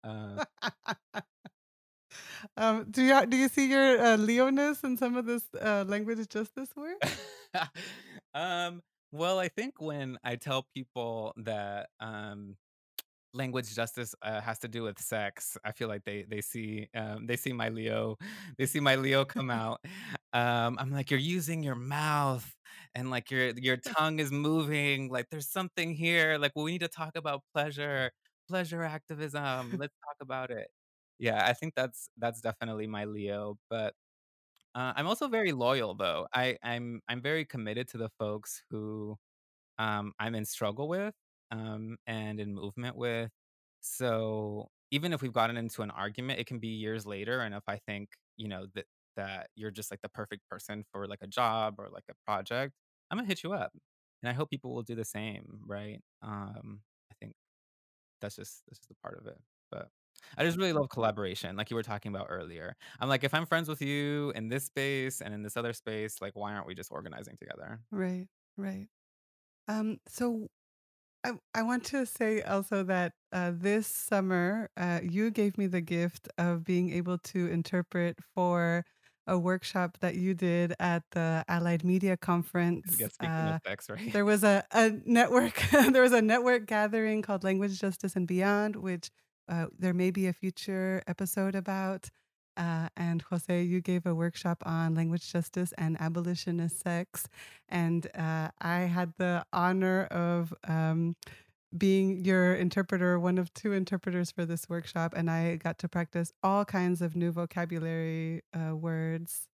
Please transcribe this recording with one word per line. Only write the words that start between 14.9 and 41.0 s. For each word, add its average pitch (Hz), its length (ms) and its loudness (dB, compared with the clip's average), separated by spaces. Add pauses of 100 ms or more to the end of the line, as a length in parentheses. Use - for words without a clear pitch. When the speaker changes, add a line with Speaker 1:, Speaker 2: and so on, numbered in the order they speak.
Speaker 1:
sex, - 680 -4
I 107 80 -4
feel 117 160 -4
like 104 160 -6
they, 101 200 -8
they 104 160 -6
see, 107 540 -8
um, 110 320 -6
they 120 100 0
see 131 160 -4
my 113 160 -2
Leo, 110 480 -4 (400)
they 135 100 0
see 147 140 -2
my 135 140 6
Leo 135 300 4
come 139 240 -4
Speaker 2:
<laughs> - 20 0
Speaker 1:
out. 113 300 -2 (520)
Um, 120 460 2
I'm 135 120 -4
like, 139 200 -2
"You're 135 80 4
using 160 440 -2
your 135 120 -2
mouth 139 800 0 (400)
and, 127 160 -4
like, 123 200 -4
your, 127 260 4
your 127 200 4
Speaker 2:
<laughs> - 20 -8
Speaker 1:
tongue 156 400 0
is 143 120 0
moving, 143 800 2
like, 123 200 -2
there's 151 200 -8
something 170 440 -4
here, 160 440 4
like, 143 160 2
we 151 180 0
need 180 80 -2
to 170 80 -4
talk 156 280 -8
about 147 240 -4 (120)
pleasure, 143 580 0 (380)
pleasure 170 340 -2
activism, 143 960 -4
Speaker 2:
<laughs> - 20 -6
Speaker 1:
let's 147 160 -8 (100)
talk 147 160 -14
about 131 300 -6
it." 104 160 -6 (520)
Yeah, 107 280 2
I 123 60 6
think 160 220 -6
that's, - 420 -2
that's 113 240 -4
definitely 110 460 -4
my 104 180 -6
Leo, 104 520 -6 (120)
but, 110 260 -4 (800)
uh, 127 200 -4
I'm 147 120 0
also 233 200 0
very 220 260 0
loyal, 123 420 2
though. 90 380 0
I, 127 300 0
I'm, 120 440 -6
I'm 120 140 -6
very 151 240 -2
committed 117 440 -6
to - 80 -12
the 110 120 -6 (100)
folks 107 500 -6
who, 107 480 -8 (600)
um, 104 400 -2
I'm 113 160 -2
in 107 100 -2
struggle 113 440 -4
with, 202 260 -4 (360)